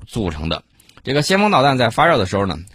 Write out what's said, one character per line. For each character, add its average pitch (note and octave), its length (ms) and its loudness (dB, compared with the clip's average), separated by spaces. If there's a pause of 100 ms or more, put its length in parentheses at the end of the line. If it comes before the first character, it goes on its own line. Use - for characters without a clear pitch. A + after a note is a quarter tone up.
组 G2+ 220 -4
成 D2+ 180 -8
的。 D#2 160 -6 (400)
这 B2+ 100 -4
个 D3 80 2
先 F#3+ 160 2
锋 G#3 140 2
导 C#3 100 4
弹 C3+ 160 2
在 A#2+ 120 2
发 D3+ 200 2
射 D3+ 80 2
的 G2 80 0
时 G2+ 100 -4
候 G2 100 0
呢， D#2+ 120 -6 (160)